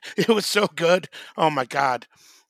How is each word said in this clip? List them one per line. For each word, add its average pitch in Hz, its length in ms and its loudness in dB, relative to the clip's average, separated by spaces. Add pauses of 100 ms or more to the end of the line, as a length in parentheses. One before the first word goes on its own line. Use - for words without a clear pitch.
(160)
It - 140 0
was 214 160 2
so 208 220 0
good. 170 400 0 (280)
Oh, 160 140 2
my 139 160 -2
God. 131 400 -2 (440)